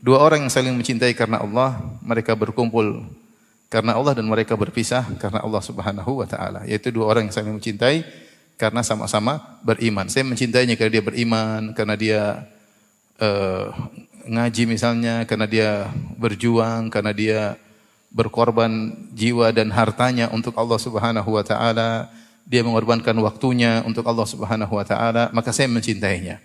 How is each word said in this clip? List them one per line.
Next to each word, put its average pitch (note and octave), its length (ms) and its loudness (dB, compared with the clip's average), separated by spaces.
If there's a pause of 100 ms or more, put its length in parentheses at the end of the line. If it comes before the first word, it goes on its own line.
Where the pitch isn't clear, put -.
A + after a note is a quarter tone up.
Dua B2+ 160 6
orang D3 320 6
yang - 40 -2
saling C3 200 2
mencintai A#2+ 400 0
karena A2+ 320 0
Allah, B2 320 0 (240)
mereka A2+ 320 0
berkumpul A2 720 0 (640)
karena A2+ 240 2
Allah C3+ 240 2
dan A2 80 -2
mereka A2 320 2
berpisah A#2 480 0 (160)
karena G#2 240 -4
Allah G#2+ 160 -2
Subhanahu G2+ 600 -6
wa G2 40 -4
taala. F#2+ 400 -8
Yaitu G#2+ 240 -2
dua A2+ 160 0
orang G#2+ 240 2
yang F#2+ 80 -10
saling G#2+ 160 -4
mencintai A#2 480 0 (560)
karena A2+ 240 0
sama-sama A2+ 800 -2
beriman. A2 480 0
Saya C3+ 160 0
mencintainya B2 480 2
karena A2 240 2
dia G2+ 80 2
beriman, A2 560 0 (160)
karena G#2+ 160 0
dia, G#2 560 0 (720)
eh, G2+ 480 0 (560)
ngaji A#2 440 0
misalnya, A#2 600 0
karena G#2+ 160 0
dia G#2 440 0 (280)
berjuang, A2+ 720 0
karena G#2 240 -2
dia A2 280 0 (680)
berkorban A2+ 880 0 (160)
jiwa A2+ 400 2
dan A2 160 2
hartanya A#2 640 2
untuk A2+ 240 -4
Allah A#2 240 0
Subhanahu A2 480 -2
wa G#2+ 160 2
taala, A2+ 640 0 (320)
dia B2 240 2
mengorbankan A2+ 560 2
waktunya A#2 640 2
untuk A2+ 240 -4
Allah A2+ 160 2
Subhanahu G#2+ 480 -4
wa G#2 80 0
taala, A#2 480 0
maka A2+ 240 -2
saya C3+ 160 2
mencintainya. G2 760 -2